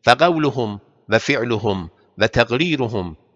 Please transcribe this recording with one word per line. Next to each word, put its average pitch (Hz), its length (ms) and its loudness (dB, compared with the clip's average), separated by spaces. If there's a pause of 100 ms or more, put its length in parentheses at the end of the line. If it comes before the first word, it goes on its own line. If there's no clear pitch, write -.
فقولهم 127 760 2 (340)
وفعلهم 110 760 -2 (320)
وتقريرهم 117 920 0 (200)